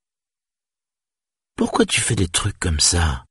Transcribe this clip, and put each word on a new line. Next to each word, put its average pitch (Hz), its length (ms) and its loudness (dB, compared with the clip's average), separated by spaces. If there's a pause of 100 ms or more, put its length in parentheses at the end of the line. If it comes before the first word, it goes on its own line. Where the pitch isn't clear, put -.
(1600)
Pourquoi - 300 0
tu - 140 -2
fais - 140 0
des 90 140 0
trucs - 300 -4
comme 80 200 0
ça ? » 78 520 0